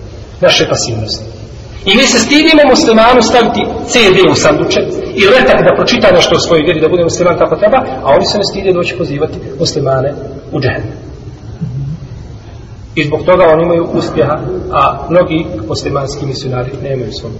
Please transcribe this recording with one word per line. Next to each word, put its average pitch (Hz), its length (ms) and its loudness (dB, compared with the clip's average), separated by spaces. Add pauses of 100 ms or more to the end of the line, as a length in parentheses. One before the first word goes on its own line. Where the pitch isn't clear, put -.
(420)
naše - 280 4
pasivnosti. 110 560 -6 (600)
I 202 100 2
mi 262 80 4
se 240 160 2
stidimo 302 500 4
muslimanu 233 520 6
staviti 220 440 2 (220)
C - 120 2
D 185 320 6
u 131 40 2
sanduče 156 440 2 (360)
i - 100 2
letak - 380 4
da - 120 4
pročita 196 360 2
nešto 175 240 4
o 151 40 2
svojoj 160 240 2
vjeri, 160 180 0
da 156 80 4
bude 175 140 2
musliman 165 340 0
kako 165 180 2
treba, 214 220 2 (260)
a - 120 -2
oni 196 100 2
se - 120 -2
ne 202 60 0
stide 190 300 -2
doći 175 240 -2
pozivati 147 400 -4 (220)
muslimane 135 540 -2 (380)
u - 100 -4
džehennem. - 360 -4 (2000)
I 160 80 -2
zbog 147 220 -2
toga 180 180 4 (100)
oni 160 100 2
imaju 170 300 0
uspjeha, 151 460 0 (320)
a 139 380 0
mnogi 160 360 2 (220)
muslimanski 139 580 -6
misionari 127 460 -6 (120)
nemaju 127 280 -6
svog 107 280 -10